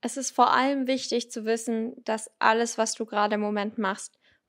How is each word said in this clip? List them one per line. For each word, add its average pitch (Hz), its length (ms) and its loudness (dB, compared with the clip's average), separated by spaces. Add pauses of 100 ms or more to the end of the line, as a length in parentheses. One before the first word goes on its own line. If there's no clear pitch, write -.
Es 240 140 -6
ist 269 160 -6
vor 247 200 6
allem 269 340 2
wichtig 254 460 -2
zu 220 140 -8
wissen, 226 580 -4
dass - 360 -4
alles, 226 380 4
was 226 160 0
du 226 120 -6
gerade 208 300 0
im 208 60 0
Moment 208 380 -2
machst, 202 400 -4 (300)